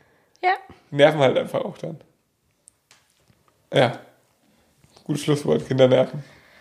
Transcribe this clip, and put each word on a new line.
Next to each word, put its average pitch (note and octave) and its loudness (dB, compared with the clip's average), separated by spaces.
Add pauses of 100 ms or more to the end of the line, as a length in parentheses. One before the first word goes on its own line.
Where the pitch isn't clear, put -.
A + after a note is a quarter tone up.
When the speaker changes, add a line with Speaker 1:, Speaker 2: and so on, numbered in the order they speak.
(420)
Speaker 1:
Ja. F4+ 0 (380)
Speaker 2:
Nerven D3+ 4
halt B2+ 2
einfach - -6
auch - -12
dann. D#3+ -14 (1700)
Ja. C#3 0 (1080)
Gutes D3 -8
Schlusswort, D3 -2
Kinder C3 4
nerven. C3 0 (360)